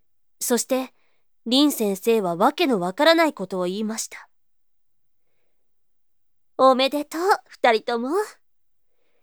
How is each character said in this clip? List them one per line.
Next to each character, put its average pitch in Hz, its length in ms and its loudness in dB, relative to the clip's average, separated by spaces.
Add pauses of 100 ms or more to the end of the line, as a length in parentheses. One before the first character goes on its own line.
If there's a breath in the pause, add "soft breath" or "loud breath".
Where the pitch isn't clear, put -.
(420)
そ 240 160 -2
し - 80 -4
て、 262 280 -4 (560)
林 277 280 2
先 202 180 -2
生 226 240 0
は 175 160 -2
わ 220 160 2
け 349 160 -2
の 214 140 0
わ 180 100 -4
か 294 140 0
ら 330 100 6
な 330 80 4
い 302 100 0
こ 185 140 -10
と 185 140 -4
を - 20 -2
言 185 140 -4
い 220 80 -6
ま 220 120 -8
し - 120 -10
た。 - 200 -20 (2250)
「お 262 180 4
め 262 140 0
で 294 160 -6
と - 120 -12
う、 330 40 -4 (260)
二 - 240 0
人 220 120 -2
と 240 160 -4
も。 247 100 -6 (1120)